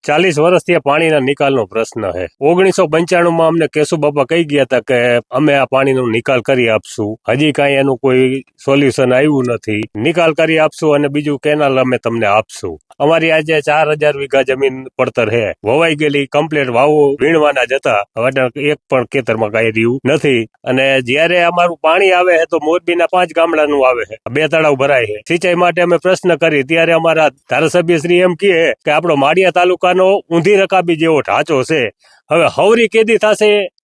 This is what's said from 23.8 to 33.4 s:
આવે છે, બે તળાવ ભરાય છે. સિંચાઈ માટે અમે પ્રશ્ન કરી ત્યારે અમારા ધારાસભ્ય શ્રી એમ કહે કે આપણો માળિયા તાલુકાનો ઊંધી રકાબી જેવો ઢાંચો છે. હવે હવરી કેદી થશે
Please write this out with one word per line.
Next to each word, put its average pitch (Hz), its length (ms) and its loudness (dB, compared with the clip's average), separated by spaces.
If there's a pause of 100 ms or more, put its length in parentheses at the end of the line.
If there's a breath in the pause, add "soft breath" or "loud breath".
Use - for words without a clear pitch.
આવે 120 160 -2
છે, 107 120 -14 (140)
બે 151 180 -2
તળાવ 156 260 2
ભરાય 131 320 0
છે. 104 220 -10
સિંચાઈ 175 260 -2
માટે 175 280 0
અમે 175 140 2
પ્રશ્ન 180 400 0
કરી 151 260 0
ત્યારે 165 300 0
અમારા 160 360 2
ધારાસભ્ય 165 680 -2
શ્રી 170 200 0
એમ 185 160 2
કહે 165 380 0
કે - 180 -6
આપણો 156 260 0
માળિયા 165 340 2
તાલુકાનો 180 420 0 (380)
ઊંધી 170 260 2
રકાબી 180 400 0
જેવો 160 240 0
ઢાંચો 131 420 -2
છે. 127 280 -2 (400 soft breath)
હવે 160 240 2
હવરી 220 340 2
કેદી 220 280 0
થશે 208 540 0 (140)